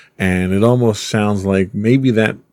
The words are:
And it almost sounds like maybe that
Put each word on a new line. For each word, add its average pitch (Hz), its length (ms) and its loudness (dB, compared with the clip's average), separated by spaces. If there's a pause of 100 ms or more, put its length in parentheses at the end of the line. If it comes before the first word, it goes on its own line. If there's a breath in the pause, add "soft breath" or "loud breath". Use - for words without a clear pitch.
(180 loud breath)
And 92 360 0
it 98 100 2
almost 117 440 0
sounds 104 380 -2
like 95 280 0
maybe 127 380 0
that 110 240 0 (160)